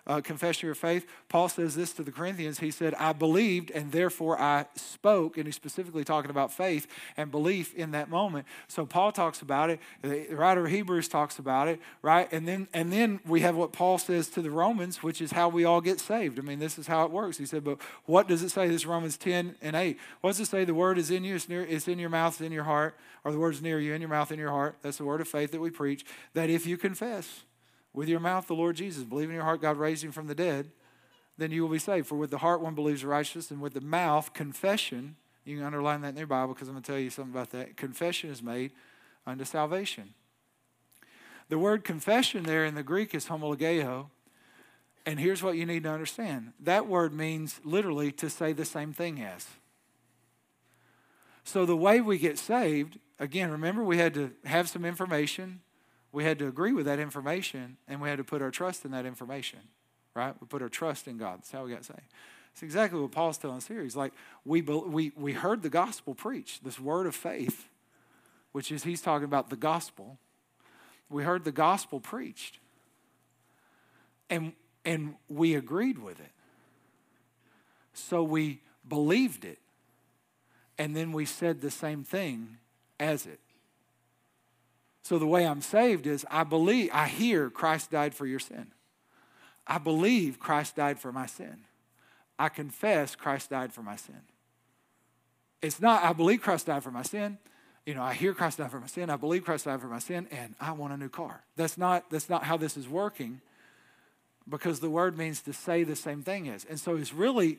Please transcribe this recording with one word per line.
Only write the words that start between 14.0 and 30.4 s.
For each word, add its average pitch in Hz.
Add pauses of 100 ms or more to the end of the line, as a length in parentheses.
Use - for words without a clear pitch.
to -
the 156
Romans, 180
which 160
is 160
how 170
we 170
all 170
get 175
saved. 185
I 135
mean, 143
this 156
is 151
how 160
it 160
works. 185
He 143
said, 151
"But 143 (240)
what 185
does 170
it 185
say?" 185
This 170
is 151
Romans 165
ten 175
and 151
eight. 170 (220)
What 185
does 202
it 220
say? 190
"The 175
word 180
is 160
in 185
you, 190
it's 170
near, 175
it's 160
in 175
your 170
mouth, 165
it's -
in 160
your 151
heart," 151 (280)
or 147
"The 151
word 165
is 139
near 160
you, 151
in 156
your 165
mouth, 151
in 156
your 151
heart." 143
That's 143
the 147
word 143
of 120
faith 147
that 160
we 165
preach, 143 (300)
"that 165
if 165
you 175
confess 196 (480)
with 151
your 165
mouth 180
the 170
Lord 165
Jesus, 165
believe 139
in 165
your 165
heart 160
God 151
raised 156
him 151
from 156
the 147
dead, 151 (680)